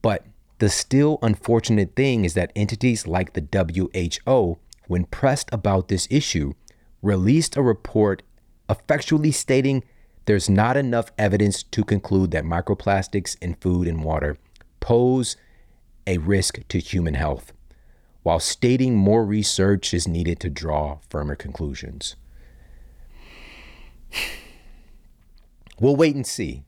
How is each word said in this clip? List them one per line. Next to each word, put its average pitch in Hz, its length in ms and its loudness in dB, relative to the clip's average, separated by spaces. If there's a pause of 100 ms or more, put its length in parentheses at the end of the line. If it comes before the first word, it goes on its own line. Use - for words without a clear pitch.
But 104 240 0 (340)
the 107 100 4
still 143 520 2
unfortunate 110 720 2
thing 127 300 2
is 80 80 0
that 87 220 -2
entities 107 520 0
like 87 260 -2
the - 80 -4
W 87 520 -2
H 87 320 -4
O, 110 320 2 (300)
when 87 180 0
pressed - 460 -2
about 98 360 0
this 92 220 -2
issue, 85 440 -2 (480)
released 104 540 2
a 143 60 0
report 107 640 0 (460)
effectually 151 640 2
stating 135 520 2 (420)
there's 104 240 2
not 110 260 4
enough 120 420 0
evidence 104 460 2
to - 220 -4
conclude 95 460 0
that 78 120 -4
microplastics 95 1000 -2
in 90 120 -6
food 90 340 -2
and 80 160 -4
water 76 340 -2 (440)
pose 123 560 2 (680)
a 92 120 0
risk 92 500 0
to 87 120 -2
human 82 340 -2
health, 69 400 -4 (680)
while 85 160 2
stating 127 560 2
more 107 280 4
research 101 720 0
is 85 140 -2
needed 85 320 -2
to 90 100 -6
draw 76 480 -4 (120)
firmer 73 260 -6
conclusions. - 840 -10 (1900)
<sighs> - 40 -14 (1600)
We'll 135 160 4
wait 151 200 4
and 135 100 -4
see 71 420 -8